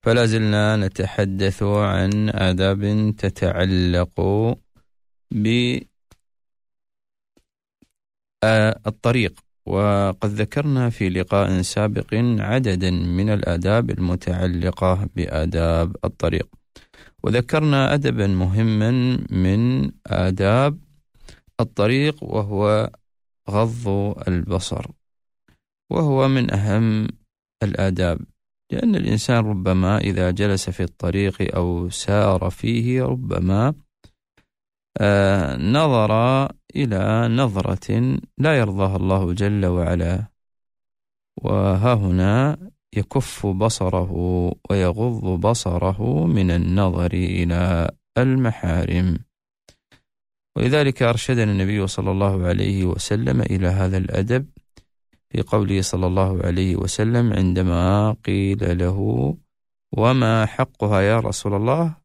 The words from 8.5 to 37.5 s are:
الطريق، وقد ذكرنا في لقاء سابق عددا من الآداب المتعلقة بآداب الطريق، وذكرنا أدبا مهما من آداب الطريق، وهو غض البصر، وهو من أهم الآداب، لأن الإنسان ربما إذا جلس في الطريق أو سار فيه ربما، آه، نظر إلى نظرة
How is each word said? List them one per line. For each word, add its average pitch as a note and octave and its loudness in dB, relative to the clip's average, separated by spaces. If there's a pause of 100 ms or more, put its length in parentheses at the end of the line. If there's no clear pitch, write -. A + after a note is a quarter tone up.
الطريق، A2 -2 (260)
وقد G2+ 0
ذكرنا B2 -2
في A2 -2
لقاء F#2 0
سابق G#2 -2 (260)
عددا G2+ 0
من F2+ 0
الآداب G2 0
المتعلقة F2+ -2
بآداب E2 -2
الطريق، - -4 (760)
وذكرنا C#3 2
أدبا B2 0
مهما G#2+ 2 (400)
من A#2+ 2 (160)
آداب G2+ 0 (840)
الطريق، C#3+ 0
وهو G#2 0 (600)
غض G#2 0 (140)
البصر، F2 -4 (1040)
وهو C3+ 2
من C3 0
أهم G#2+ 0 (540)
الآداب، F#2 0 (540)
لأن A3+ 0
الإنسان A2+ 0
ربما F#2+ 0
إذا F#2 0
جلس G2 0
في F2+ -6
الطريق F#2 -2
أو F2 -2
سار G2 0
فيه A#2 -2
ربما، A2+ 0 (1200)
آه، G2 2
نظر A2 2 (640)
إلى A2 0
نظرة A2+ 0 (200)